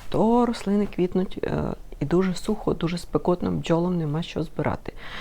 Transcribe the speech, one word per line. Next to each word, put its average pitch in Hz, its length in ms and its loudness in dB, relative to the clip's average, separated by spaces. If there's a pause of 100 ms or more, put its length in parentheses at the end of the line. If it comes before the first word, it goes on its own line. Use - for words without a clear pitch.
То 233 360 4
рослини 208 500 0
квітнуть, 185 480 0
е, 151 200 0 (380)
і 143 40 -2
дуже 175 300 4
сухо, - 380 0
дуже 175 240 -2
спекотно, 180 540 0
бджолам 170 460 2
нема 156 260 -2
що - 200 -4
збирати. - 500 -4 (280)